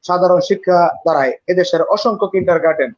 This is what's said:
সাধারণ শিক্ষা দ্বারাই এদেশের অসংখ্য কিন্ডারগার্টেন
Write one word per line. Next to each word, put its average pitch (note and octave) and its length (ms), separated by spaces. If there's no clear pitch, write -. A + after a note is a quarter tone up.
সাধারণ F3+ 340
শিক্ষা F#3 400
দ্বারাই C#3+ 300
এদেশের F3+ 360
অসংখ্য G#3 440
কিন্ডারগার্টেন E3 720